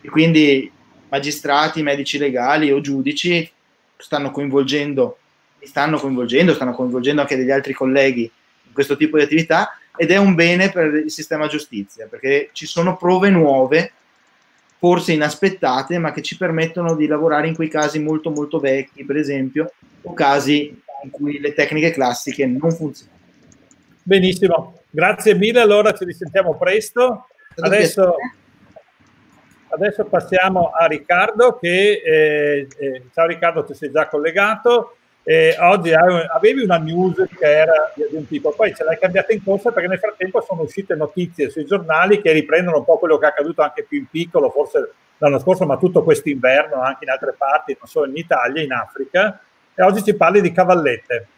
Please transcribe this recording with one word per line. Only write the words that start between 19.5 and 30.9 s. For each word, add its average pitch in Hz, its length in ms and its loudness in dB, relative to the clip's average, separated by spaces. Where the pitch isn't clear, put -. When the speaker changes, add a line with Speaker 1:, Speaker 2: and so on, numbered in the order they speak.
Speaker 1:
o - 100 -16
casi 147 680 0
in 139 80 -16
cui 143 300 -6
le 143 140 -4
tecniche 156 360 0
classiche 135 560 -2
non 135 240 -2
funzionano. 160 480 -10
Speaker 2:
Benissimo, 180 880 0
grazie 202 440 2
mille, 220 260 2
allora 208 320 4
ci 208 120 -6
risentiamo 175 520 -2
presto. 214 680 0
Speaker 1:
È - 40 -20
stato 170 160 -2
un 190 60 2
Speaker 2:
Adesso, 208 280 2
Speaker 1:
piacere. 160 320 0
Speaker 2:
adesso 202 360 -4
passiamo 185 680 0
a 165 140 2
Riccardo 208 720 2